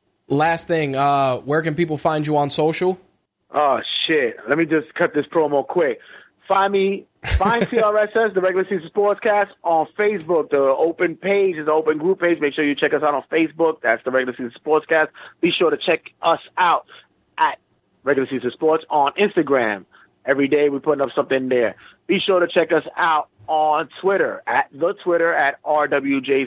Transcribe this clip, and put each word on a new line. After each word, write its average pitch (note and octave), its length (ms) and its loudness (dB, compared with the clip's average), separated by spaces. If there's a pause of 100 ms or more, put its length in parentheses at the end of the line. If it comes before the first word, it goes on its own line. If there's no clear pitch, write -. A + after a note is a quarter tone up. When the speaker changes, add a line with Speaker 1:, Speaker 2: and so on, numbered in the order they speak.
(280)
Speaker 1:
Last E3 400 0
thing, D#3 260 0
uh, C#3 440 2
where D3 240 -2
can D#3 120 -2
people D#3 240 -2
find D#3 280 -2
you D3+ 100 0
on C#3+ 140 0
social? E3 500 0 (520)
Speaker 2:
Oh, C3+ 280 2 (260)
shit! C#3 300 0 (120)
Let C#3+ 80 0
me E3 100 0
just D3+ 280 -2
cut E3 200 -2
this D3 120 -2
promo D3 400 -2
quick. D3+ 320 -2 (480)
Find G3 260 2
me, G3 340 -2 (180)
find G#3+ 440 0
Speaker 1:
<laughs> - 20 -10
Speaker 2:
T A#3 100 0
R G#3+ 180 2
S G#3 160 0
S, A3+ 200 2
the F#3 60 0
Regular F#3 240 0
Season F3+ 300 -6
Sportscast, G3+ 540 2 (160)
on D#3+ 220 0 (120)
Facebook. F3 520 0
The C#3+ 80 2
open D#3+ 580 0
page G3 400 0
is D3+ 100 -8
the D3+ 60 2
open D#3 260 2
group F#3 220 0
page. F3 200 2
Make C#3+ 140 -2
sure D#3 100 -2
you C#3+ 120 0
check C#3+ 180 0
us C#3+ 80 0
out D3 120 0
on C3+ 180 -4
Facebook. D#3+ 500 0
That's A#2 220 0
the C3 60 -6
Regular B2+ 260 0
Season A#2+ 160 -10 (120)
Sportscast. D#3 440 0 (320)
Be F#3 100 2
sure D#3+ 200 2
to D3 60 -2
check - 280 -2 (180)
us E3 180 2 (160)
out F3 300 2 (500)
at D3+ 220 0 (460)
Regular C3 260 0
Season B2 220 -4
Sports D#3+ 360 0
on C#3+ 260 0
Instagram. C3+ 720 0 (380)
Every C#3 240 0
day D3 200 2
we're C#3 120 -4
putting C#3+ 220 -2
up B2 140 -4
something C3+ 320 -2
there. A#2+ 260 0 (320)
Be F#3+ 140 0
sure F#3 200 2
to F3 60 0
check E3+ 240 0
us D#3+ 140 0 (120)
out E3 320 0 (180)
on D#3 420 0 (120)
Twitter, F3+ 460 0
at A#2+ 260 -2
the E3 300 -2
Twitter, E3+ 320 0
at C#3 300 0
R D3+ 240 0
W C#3 320 0
J C3+ 260 0